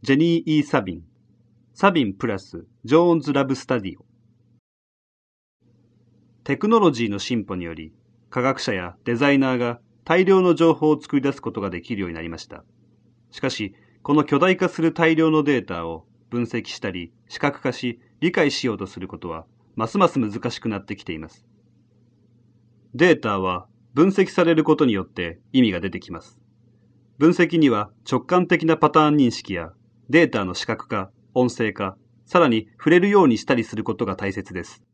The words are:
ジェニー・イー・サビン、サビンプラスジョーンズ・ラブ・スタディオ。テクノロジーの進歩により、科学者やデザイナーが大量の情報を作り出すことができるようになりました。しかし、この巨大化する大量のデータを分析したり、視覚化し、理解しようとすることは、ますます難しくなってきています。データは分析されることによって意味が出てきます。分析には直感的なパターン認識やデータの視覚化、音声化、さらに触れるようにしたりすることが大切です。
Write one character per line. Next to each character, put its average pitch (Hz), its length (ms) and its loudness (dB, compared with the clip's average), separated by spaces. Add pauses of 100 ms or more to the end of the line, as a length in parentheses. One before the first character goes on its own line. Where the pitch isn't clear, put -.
ジ 135 100 2
ェ - 20 6
ニ 165 220 2
ー・ 156 220 0
イ - 20 -
ー・ - 20 0
サ - 180 -2
ビ 92 140 -10
ン、 85 80 -16 (680)
サ 196 180 2
ビ 165 140 0
ン 98 80 -6
プ 117 140 -8
ラ 101 120 -4
ス - 260 -18 (200)
ジ 123 100 2
ョ 175 160 6
ー 165 40 4
ン 160 40 0
ズ・ 143 140 -6
ラ 139 100 2
ブ・ 131 140 -2
ス - 80 -16
タ 123 160 -4
デ 92 80 -8
ィ - 100 -12
オ。 - 60 -20 (2500)
テ 139 100 -2
ク 208 140 -2
ノ 226 100 4
ロ 180 120 6
ジ 117 160 -2
ー - 20 -2
の 101 100 -4
進 113 240 -4
歩 95 140 -8
に 90 80 -8
よ 82 80 -10
り、 78 180 -16 (380)
科 127 120 -4
学 135 200 -2
者 113 120 -4
や 90 300 -8
デ 120 140 -2
ザ 143 160 2
イ 139 40 4
ナ 131 180 2
ー - 20 -2
が 120 240 -4 (240)
大 180 180 2
量 190 180 4
の 175 140 4
情 165 180 4
報 156 180 2
を 151 100 0
作 - 160 -4
り 135 40 2
出 135 120 -2
す - 80 -14
こ - 100 -8
と - 80 -8
が 98 100 -6
で 87 120 -10
き - 120 -10
る 98 60 -6
よ 92 80 -4
う - 20 -8
に 82 60 -10
な 80 60 -10
り 82 80 -10
ま 82 80 -12
し - 100 -18
た。 78 160 -20 (680)
し - 100 -14
か 135 80 -4
し、 104 260 -8 (260)
こ 143 120 -2
の 151 100 4
巨 143 160 0
大 185 160 4
化 185 140 -2
す 170 120 -8
る 160 120 0
大 165 240 2
量 160 120 2
の 156 140 2
デ 139 180 0
ー 92 40 -12
タ 85 220 -8
を 80 180 -10 (240)
分 120 140 -4
析 113 240 -6
し - 120 -14
た 107 100 -6
り、 87 220 -10 (160)
視 - 100 -18
覚 143 240 -2
化 127 120 -4
し、 120 260 -6 (220)
理 180 100 2
解 160 180 2
し - 180 -6
よ 110 80 -2
う - 20 -12
と 95 100 -8
す - 100 -16
る 92 120 -12
こ - 80 -16
と 90 120 -12
は、 80 160 -12 (300)
ま 110 120 -2
す - 100 -6
ま 185 100 4
す - 120 -2
難 107 120 -2 (200)
し - 100 -12
く - 80 -6
な 104 100 -6
っ 98 60 -16
て 101 100 -12
き - 80 -20
て - 80 -12
い 80 80 -8
ま 80 80 -14
す。 - 180 -20 (1500)
デ 160 220 4
ー - 20 -12
タ 101 220 -2
は 90 260 -4 (300)
分 175 120 6
析 190 180 2
さ - 160 0
れ 170 100 4
る 156 100 2
こ 156 120 4
と 147 100 2
に 120 80 2
よ 95 80 -2
っ - 80 -10
て 87 300 -8 (140)
意 131 100 4
味 110 80 2
が 87 80 -4
出 95 100 -6
て 87 100 -10
き - 120 -18
ま 85 100 -12
す。 - 160 -20 (800)
分 160 140 6
析 170 260 2
に 147 140 4
は 104 180 -2 (180)
直 127 140 0
感 180 240 0
的 160 220 0
な 160 100 2
パ 151 140 2
タ 156 160 4
ー - 20 4
ン 151 60 2
認 131 160 4
識 - 240 -10
や 82 160 -8 (360)
デ 156 200 4
ー 123 40 -6
タ 104 140 -2
の 90 80 -6
視 - 140 -10
覚 110 200 -8
化、 95 220 -6 (240)
音 127 160 2
声 110 240 -4
化、 98 240 -6 (260)
さ - 140 -2
ら 165 100 6
に 110 200 -2 (100)
触 - 140 0
れ 180 80 6
る 202 100 2
よ 202 140 6
う 151 40 6
に 113 120 2
し - 60 -12
た 131 100 2
り 113 80 -2
す - 120 -10
る 110 80 -6
こ 107 120 -6
と 117 100 -6
が 95 100 -6
大 98 180 -6
切 92 200 -10
で 87 120 -10
す。 - 180 -20 (100)